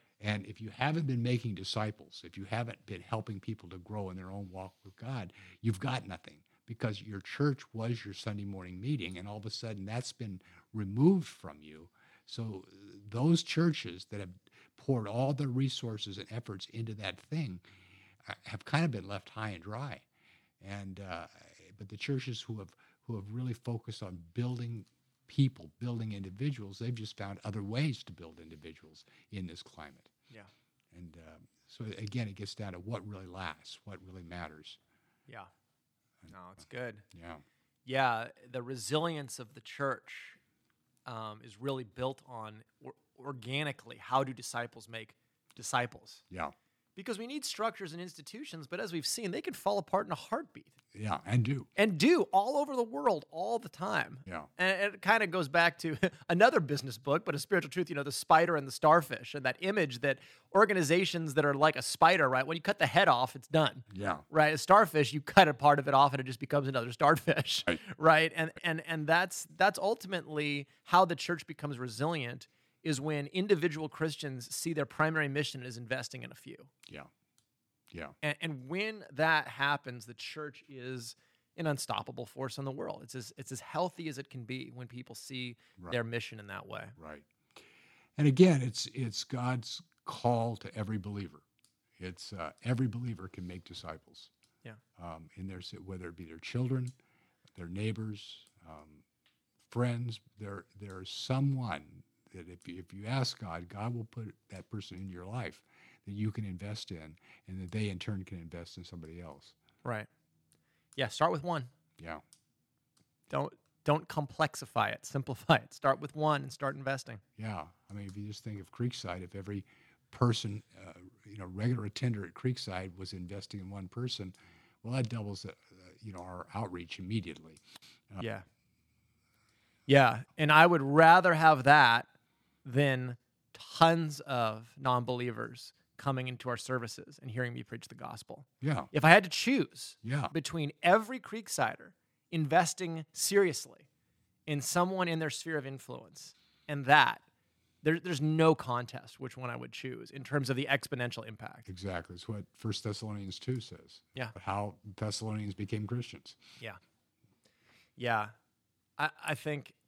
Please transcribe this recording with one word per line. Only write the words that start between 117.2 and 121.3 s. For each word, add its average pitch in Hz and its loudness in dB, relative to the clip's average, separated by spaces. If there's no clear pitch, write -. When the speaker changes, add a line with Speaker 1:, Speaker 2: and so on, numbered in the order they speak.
Speaker 1:
Yeah. 107 -6
I 101 -14
mean, 101 -10
if 92 -14
you 104 -8
just 104 -12
think 104 -8
of 87 -18
Creekside, 92 -4
if 87 -16
every 98 -8
person, 113 0
uh, 85 -14
you 104 -16